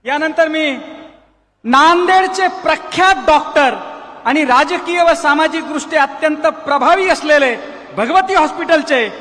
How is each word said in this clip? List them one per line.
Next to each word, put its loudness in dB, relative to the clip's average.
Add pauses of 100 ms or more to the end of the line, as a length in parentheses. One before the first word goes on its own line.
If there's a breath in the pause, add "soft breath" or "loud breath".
यानंतर 0
मी -2 (880)
नांदेडचे 2 (140)
प्रख्यात 0
डॉक्टर 2 (500)
आणि 0
राजकीय 0
व 4
सामाजिक 0
दृष्ट्या -2
अत्यंत -2 (180)
प्रभावी 2
असलेले 2 (420)
भगवती 0
हॉस्पिटलचे 0 (140)